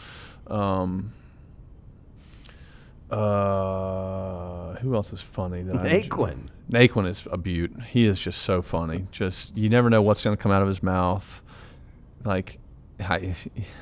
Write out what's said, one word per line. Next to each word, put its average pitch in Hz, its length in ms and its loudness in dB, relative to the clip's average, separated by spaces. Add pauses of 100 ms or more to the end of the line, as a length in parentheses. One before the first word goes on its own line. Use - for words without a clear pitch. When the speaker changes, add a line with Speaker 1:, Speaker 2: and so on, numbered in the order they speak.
(500)
Speaker 1:
Yeah. 113 60 -2 (240)
Speaker 2:
Um, 92 320 -4 (2000)
uh, 95 1600 -2
who 123 200 -2
else 104 160 -2
is 95 80 -10
funny 90 440 -6
that 92 120 -2
I 90 120 0
enjoy? 160 200 2
Speaker 1:
Naquin. 92 300 -2 (340)
Speaker 2:
Naquin 117 360 6
is - 220 -6
a - 80 -4
beaut. 85 360 -2 (160)
He 120 160 6
is 98 140 4
just - 240 -6
so 92 180 0
funny. 85 500 -4
Just, - 460 -6
you 107 120 2
never 120 200 6
know 110 120 8
what's 104 220 4
gonna 104 140 2
come 101 160 2
out 98 80 6
of 98 80 4
his 95 120 -2
mouth. 92 600 0 (840)
Like, 95 360 -4 (420)
I, 92 340 -2 (460)